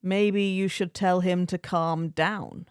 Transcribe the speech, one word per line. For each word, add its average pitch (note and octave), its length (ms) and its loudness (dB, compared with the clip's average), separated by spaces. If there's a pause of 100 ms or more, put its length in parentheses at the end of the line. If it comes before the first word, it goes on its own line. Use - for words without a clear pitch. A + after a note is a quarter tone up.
Maybe G3+ 420 2
you F#3+ 240 0
should F3+ 260 -4
tell F#3 280 2
him F3+ 260 2
to F3+ 100 -4
calm E3 520 -2
down E3+ 600 -4